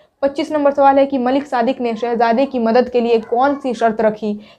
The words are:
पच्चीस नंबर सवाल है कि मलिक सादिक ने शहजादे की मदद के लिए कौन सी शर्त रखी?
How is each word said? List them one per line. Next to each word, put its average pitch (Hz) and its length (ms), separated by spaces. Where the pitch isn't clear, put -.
पच्चीस 302 300
नंबर 285 180
सवाल 277 280
है 277 80
कि 277 120
मलिक 254 280
सादिक 254 340
ने 233 160
शहजादे 233 500
की 262 120
मदद 233 300
के 240 120
लिए 233 180
कौन 247 360
सी 269 200
शर्त 226 260
रखी? 214 400